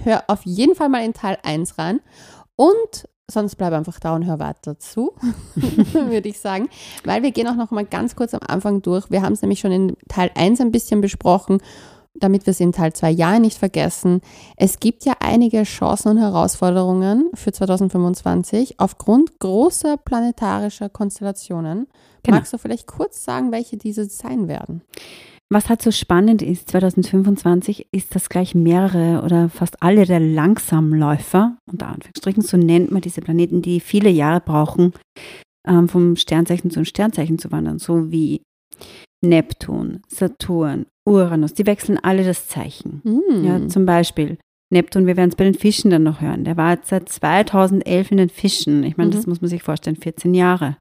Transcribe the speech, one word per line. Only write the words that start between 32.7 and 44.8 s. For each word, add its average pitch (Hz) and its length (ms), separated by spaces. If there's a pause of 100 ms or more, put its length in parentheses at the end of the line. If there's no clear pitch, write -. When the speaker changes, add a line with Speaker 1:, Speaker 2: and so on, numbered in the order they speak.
Speaker 2:
man 196 100
diese 175 180
Planeten, 170 400
die 175 200
viele 208 300
Jahre 160 300
brauchen, 160 520 (760)
ähm, 175 220
vom 175 260
Sternzeichen 170 560
zu 160 140
Sternzeichen 170 560
zu 160 100
wandern, 156 300
so 165 320
wie 156 300 (840)
Neptun, - 840
Saturn, 170 800 (180)
Uranus, 170 480
die 202 140
wechseln 208 340
alle 190 240
das 180 220
Zeichen. - 580
Speaker 1:
Hm. 233 400
Speaker 2:
Ja, 180 220
zum 185 200
Beispiel 165 520 (340)
Neptun, 180 360